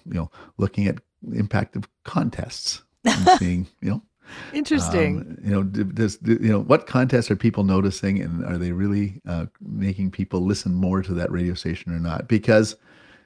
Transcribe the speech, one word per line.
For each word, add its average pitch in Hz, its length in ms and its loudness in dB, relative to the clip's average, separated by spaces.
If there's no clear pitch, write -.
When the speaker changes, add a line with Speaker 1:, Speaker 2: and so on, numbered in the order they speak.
Speaker 1:
you - 80 -8
know, 82 160 -4
looking 101 300 0
at - 100 -2
the 117 160 -6
impact - 360 -2
of - 140 -8
contests - 800 -6
and 226 260 4
Speaker 2:
<laughs> 359 100 8
Speaker 1:
seeing, 90 280 0
you - 80 -4
know, - 120 -2
Speaker 2:
Interesting. 262 680 0
Speaker 1:
um, - 220 -14
you 101 80 0
know, 98 120 2
d-, 101 220 -2
does, 104 320 0
d-, 113 220 2
you 110 120 2
know, 101 100 2
what 147 240 4
contests 127 460 2
are 104 40 2
people 110 280 2
noticing, 98 580 2
and 85 240 -4
are 87 140 -4
they 87 120 -2
really, 101 560 -2
uh, 85 200 -4
making 98 520 -4
people 95 300 -2
listen 95 340 0
more 95 260 2
to 92 140 -4
that 85 160 -2
radio 87 240 -2
station 85 360 -6
or 82 80 -4
not? 82 280 -4
Because, 107 480 4